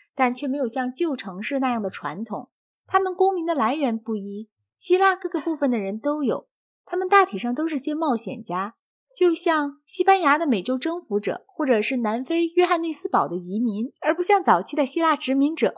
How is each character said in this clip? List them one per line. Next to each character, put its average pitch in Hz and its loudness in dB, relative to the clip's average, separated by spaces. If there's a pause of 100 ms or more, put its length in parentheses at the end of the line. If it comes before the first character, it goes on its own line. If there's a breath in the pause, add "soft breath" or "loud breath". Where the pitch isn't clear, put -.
(140)
但 247 0
却 277 -6
没 269 -2
有 277 -2
像 254 -4
旧 320 -2
城 190 -10
市 269 -4
那 262 0
样 233 -2
的 190 -2
传 175 -8
统。 180 -10 (360)
他 - 2
们 370 -2
公 381 2
民 339 -4
的 330 0
来 254 0
源 262 0
不 220 -6
一， 202 -10 (280)
希 - 2
腊 381 4
各 359 -8
个 330 -2
部 320 -2
分 277 0
的 240 0
人 202 -4
都 294 -2
有， 190 -2 (340)
他 - -4
们 370 -2
大 392 6
体 285 -4
上 240 -4
都 302 -2
是 320 -2
些 294 -4
冒 302 0
险 196 -8
家， 190 -6 (400)
就 359 4
像 302 0
西 - -2
班 381 6
牙 302 4
的 330 0
美 233 2
洲 254 -2
征 330 -4
服 208 -2
者， - -6
或 - -6
者 240 4
是 254 -2
南 240 -2
非 330 0
约 349 2
翰 349 0
内 330 -2
斯 - -6
堡 151 2
的 170 -4
移 185 -4
民， 226 -2
而 311 2
不 330 -2
像 392 4
早 190 6
期 - -6
的 285 2
希 330 -2
腊 320 4
殖 - -2
民 285 2
者 226 2